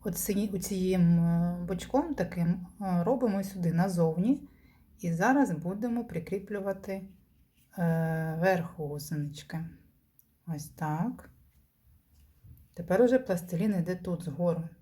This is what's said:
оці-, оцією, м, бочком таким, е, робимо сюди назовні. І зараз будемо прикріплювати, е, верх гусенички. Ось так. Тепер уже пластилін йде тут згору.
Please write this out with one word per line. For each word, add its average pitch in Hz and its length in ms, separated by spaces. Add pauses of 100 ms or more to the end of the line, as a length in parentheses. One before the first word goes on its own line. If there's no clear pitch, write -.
оці-, 202 500
оцією, 185 460
м, 170 640
бочком 269 500
таким, 170 520 (140)
е, 180 220
робимо 214 400
сюди 175 300
назовні. 175 760 (500)
І 170 140
зараз 233 380
будемо 214 540
прикріплювати, 196 1000 (720)
е, 160 600
верх 175 380
гусенички. 147 880 (840)
Ось 151 220
так. 170 600 (1400)
Тепер 180 280
уже 254 180
пластилін 190 600
йде 175 160
тут 180 280
згору. 165 400 (180)